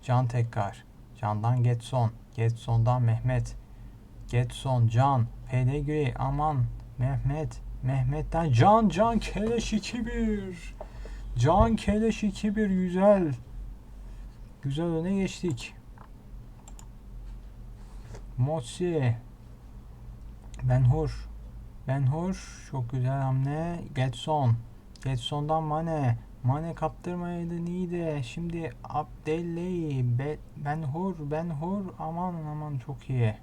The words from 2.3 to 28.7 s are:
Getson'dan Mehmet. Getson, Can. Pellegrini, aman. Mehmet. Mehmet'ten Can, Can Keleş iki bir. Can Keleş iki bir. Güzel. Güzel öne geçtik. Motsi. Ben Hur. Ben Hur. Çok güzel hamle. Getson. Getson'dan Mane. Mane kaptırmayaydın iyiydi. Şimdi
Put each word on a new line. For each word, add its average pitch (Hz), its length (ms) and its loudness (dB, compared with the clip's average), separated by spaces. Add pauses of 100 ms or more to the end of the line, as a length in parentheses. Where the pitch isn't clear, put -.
Getson'dan 113 680 2
Mehmet. 117 540 0 (760)
Getson, 123 560 2
Can. 123 400 6 (220)
Pellegrini, 139 720 2
aman. 139 460 2 (320)
Mehmet. 131 640 0 (220)
Mehmet'ten 135 680 2
Can, 196 380 10
Can 214 300 4
Keleş 220 540 0
iki 220 320 -2
bir. 214 720 -2 (600)
Can 190 400 6
Keleş 214 480 2
iki 208 320 0
bir. 214 140 2
Güzel. 185 640 6 (1300)
Güzel 139 240 -2
öne 170 300 0
geçtik. 180 600 -2 (2500)
Motsi. 147 800 2 (1500)
Ben 127 180 6
Hur. 131 480 4 (580)
Ben 135 200 2
Hur. 170 640 -2
Çok 123 200 -4
güzel 131 300 0
hamle. 143 600 0 (120)
Getson. 131 600 2 (480)
Getson'dan 147 600 0
Mane. 151 540 2 (260)
Mane 156 320 0
kaptırmayaydın 175 880 -4
iyiydi. 170 580 -2
Şimdi 170 500 -6 (100)